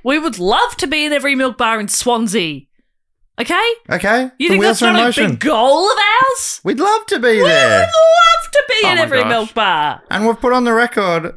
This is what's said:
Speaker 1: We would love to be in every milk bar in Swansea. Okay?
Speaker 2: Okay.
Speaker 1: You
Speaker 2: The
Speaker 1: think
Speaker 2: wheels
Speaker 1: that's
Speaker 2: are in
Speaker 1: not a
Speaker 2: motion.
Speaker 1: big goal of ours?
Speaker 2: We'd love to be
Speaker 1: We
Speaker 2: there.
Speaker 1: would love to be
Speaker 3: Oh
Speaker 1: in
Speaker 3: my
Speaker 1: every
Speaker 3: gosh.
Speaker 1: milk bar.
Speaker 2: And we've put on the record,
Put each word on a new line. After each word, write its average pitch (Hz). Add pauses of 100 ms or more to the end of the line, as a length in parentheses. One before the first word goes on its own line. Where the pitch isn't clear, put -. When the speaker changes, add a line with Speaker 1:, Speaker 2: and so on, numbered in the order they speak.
Speaker 1:
We 285
would 294
love 262
to 349
be 302
in 302
every 277
milk 262
bar 226
in 208
Swansea. 196 (760)
Okay? 359 (200)
Speaker 2:
Okay. 220 (100)
Speaker 1:
You 285
Speaker 2:
The 196
Speaker 1:
think 196
Speaker 2:
wheels 220
Speaker 1:
that's 240
Speaker 2:
are 233
in 226
Speaker 1:
not 220
a 240
Speaker 2:
motion. 240
Speaker 1:
big 117
goal 285
of 480
ours? 480
Speaker 2:
We'd 226
love 427
to 392
be 233
Speaker 1:
We -
Speaker 2:
there. 640
Speaker 1:
would 659
love 659
to 571
be 508 (100)
Speaker 3:
Oh 370
Speaker 1:
in 359
Speaker 3:
my 339
Speaker 1:
every 269
Speaker 3:
gosh. 220
Speaker 1:
milk 226
bar. 165
Speaker 2:
And 208
we've 226
put 247
on 254
the 240
record, 196